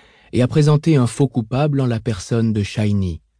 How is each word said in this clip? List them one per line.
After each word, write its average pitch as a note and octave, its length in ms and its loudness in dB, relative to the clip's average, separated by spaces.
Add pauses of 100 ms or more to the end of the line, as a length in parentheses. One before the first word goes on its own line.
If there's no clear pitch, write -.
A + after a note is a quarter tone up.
(320)
et A#2 100 2
à B2 60 2
présenter D3+ 480 2
un B2 100 4
faux C3 220 0
coupable C3+ 520 -2
en C3 60 0
la A#2 140 -2
personne A2+ 520 -2
de G#2+ 100 0
Shiny, G2+ 580 -2 (200)